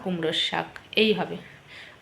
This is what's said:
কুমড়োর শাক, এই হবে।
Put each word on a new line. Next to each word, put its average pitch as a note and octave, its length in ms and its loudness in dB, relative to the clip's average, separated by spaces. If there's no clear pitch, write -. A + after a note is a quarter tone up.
কুমড়োর E3 300 0
শাক, E3 320 0
এই G#3+ 180 6
হবে। F3 240 -2